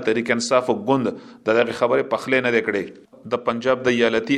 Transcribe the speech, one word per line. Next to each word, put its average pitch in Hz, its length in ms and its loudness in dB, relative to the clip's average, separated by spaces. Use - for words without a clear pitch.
تحریک 117 280 0
انصاف 123 360 0
ګوند 117 400 0
د - 380 -10
دغې 113 320 2
خبرې 127 340 0
پخلی 131 320 -2
نه 123 80 2
دی 113 140 2
کړی. 101 440 -6
د 120 100 -4
پنجاب 123 400 -2
د 127 140 2
ایالتي 113 400 2